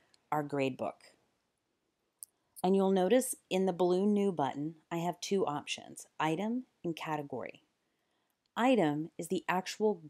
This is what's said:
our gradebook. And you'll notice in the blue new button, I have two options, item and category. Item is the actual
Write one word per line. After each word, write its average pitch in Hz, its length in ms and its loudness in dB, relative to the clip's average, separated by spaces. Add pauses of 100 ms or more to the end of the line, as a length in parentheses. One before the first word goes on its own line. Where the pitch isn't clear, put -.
(320)
our 151 100 0
gradebook. 135 680 -4 (1500)
And 190 140 6
you'll 190 140 4
notice 190 440 4 (140)
in 190 160 2
the 185 80 2
blue 180 320 2
new 202 260 2
button, 151 440 -2 (140)
I 170 80 -6
have 170 220 -4
two - 260 -2
options, - 640 -8 (100)
item 202 460 -2 (180)
and 165 140 -4
category. 143 680 -8 (920)
Item 170 600 2
is 170 100 -10
the 185 220 -2
actual 185 600 -2